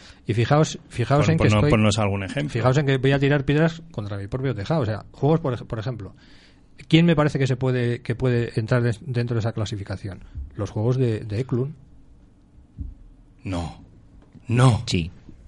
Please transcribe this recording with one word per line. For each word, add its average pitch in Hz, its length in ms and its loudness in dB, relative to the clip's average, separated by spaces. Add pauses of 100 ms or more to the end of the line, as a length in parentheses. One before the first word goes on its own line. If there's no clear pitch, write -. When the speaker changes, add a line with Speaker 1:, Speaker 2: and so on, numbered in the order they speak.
(260)
Speaker 1:
Y 107 80 -2
fijaos, 143 460 2 (100)
fijaos 135 380 0
Speaker 2:
Pon-, 160 60 4
Speaker 1:
en 160 40 2
que 110 80 2
Speaker 2:
ponnos, 107 80 6 (100)
Speaker 1:
estoy 147 60 4
Speaker 2:
ponnos 107 300 4
algún 98 240 0
ejemplo. 143 260 -6
Speaker 1:
fijaos 127 280 2
en 151 80 2
que 135 120 2
voy 135 160 2
a 139 60 2
tirar 139 260 2
piedras 160 360 0 (100)
contra 104 260 -8
mi 98 100 -8
propio 131 260 -4
tejado. 120 280 -2
O 113 40 0
sea, 104 280 -4
juegos, 156 260 2
por 143 140 -4
ej-, 107 100 -8
por 110 160 -10
ejemplo, 107 360 -8 (720)
¿quién 165 160 6
me 170 100 4
parece 147 240 2
que 135 80 2
se 131 80 0
puede, 123 460 0
que - 140 -4
puede 120 440 0
entrar 120 240 0
des-, 117 220 0
dentro 120 300 -2
de 113 40 0
esa 110 140 -2
clasificación? 98 680 -8 (360)
Los 101 160 -4
juegos 123 260 0
de, 117 240 0
de 104 180 -6
Eklund. 131 340 -4 (1700)
Speaker 2:
No. 85 380 -8 (680)
No. 120 380 4
Speaker 3:
Sí. 85 260 -2 (360)